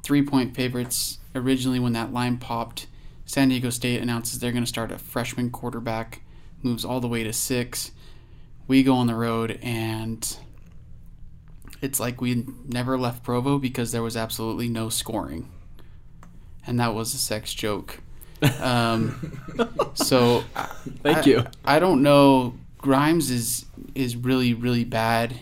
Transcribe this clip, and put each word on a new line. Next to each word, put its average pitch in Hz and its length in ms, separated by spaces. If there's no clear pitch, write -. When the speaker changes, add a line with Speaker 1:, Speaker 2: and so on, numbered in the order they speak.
Speaker 1:
three-point 139 520
favorites. 123 640
Originally, 127 440
when 120 140
that 117 180
line 123 260
popped, 120 500
San 135 240
Diego 127 200
State 120 320
announces 120 380
they're 120 120
gonna 120 140
start 113 260
a - 60
freshman 120 540
quarterback, 117 720
moves 120 220
all 123 160
the 120 80
way 117 160
to 107 80
six. - 600
We 131 160
go 131 120
on 123 120
the 113 80
road, 113 460
and 113 760
it's 135 180
like 120 220
we 123 240
never 123 300
left 123 260
Provo 127 340
because 123 340
there 117 120
was 117 140
absolutely 113 520
no 113 200
scoring. 82 600
And 120 140
that 117 140
was 113 200
a 131 40
sex - 360
joke. - 460
Um, 113 800
Speaker 2:
<laughs> - 260
Speaker 1:
so, 120 500
I, - 100
Speaker 2:
Thank 156 160
Speaker 1:
I, - 100
Speaker 2:
you. - 140
Speaker 1:
I 143 140
don't 170 240
know. 139 500
Grimes 143 540
is, 117 340
is 123 200
really, 123 380
really 120 300
bad. 113 580